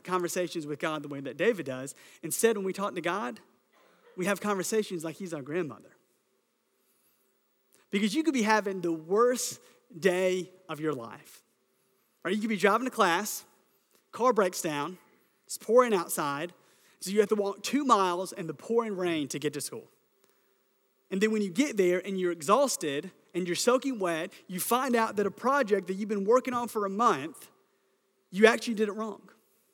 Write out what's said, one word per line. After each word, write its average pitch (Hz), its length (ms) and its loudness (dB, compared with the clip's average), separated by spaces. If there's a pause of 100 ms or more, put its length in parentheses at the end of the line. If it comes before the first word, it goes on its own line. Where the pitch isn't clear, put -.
conversations 175 640 -2
with 147 120 -6
God 156 240 -4
the 147 60 -10
way 139 120 -8
that 139 180 -8
David 185 260 0
does. 131 300 -8 (280)
Instead, 208 360 0
when 190 80 -4
we 190 80 -2
talk 202 220 -6
to 180 40 -6
God, 214 400 -4 (760)
we 185 120 -4
have 196 160 -2
conversations 202 600 -2
like 160 120 -8
he's 185 160 -10
our 151 80 -6
grandmother. 143 560 -8 (1900)
Because 202 240 0
you 311 80 2
could 311 120 0
be 240 80 2
having 202 400 2
the 170 100 0
worst 208 680 0 (380)
day 185 520 0 (180)
of 156 100 -8
your 151 140 -2
life. 117 500 -12 (800)
Right? 185 120 -2
You 214 80 0
could 220 80 -2
be 208 80 0
driving 208 260 4
to 254 60 -4
class, 196 560 2 (680)
car 240 220 2
breaks 185 260 2
down, 156 380 -4 (480)
it's - 100 -10
pouring 240 380 4
outside, 156 580 -2 (480)
so 190 100 -8
you 208 100 4
have 202 100 4
to 214 60 2
walk 196 260 -4
two 285 220 0
miles 190 480 2
in 165 160 -8
the 156 40 -6
pouring 226 440 -2
rain 165 320 -2
to - 100 -6
get 139 160 -4
to 143 60 -8
school. - 280 -10 (1200)
And 190 100 -2
then 220 100 4
when 220 100 2
you 196 80 -2
get 214 280 0
there 180 280 4
and 196 140 -4
you're 175 140 0
exhausted 170 800 0 (220)
and 175 120 -2
you're 170 100 -2
soaking 254 440 2
wet, 170 320 -4 (160)
you 185 120 -6
find 254 360 0
out 220 200 0
that 202 80 0
a 196 60 -2
project 220 560 0
that 190 80 -4
you've 202 140 -6
been 202 160 -2
working 254 280 4
on 240 160 -6
for 214 160 -4
a 196 60 -2
month – 180 580 0 (840)
you 208 160 8
actually 233 280 4
did 202 140 0
it 196 40 -4
wrong. 220 380 -10 (440)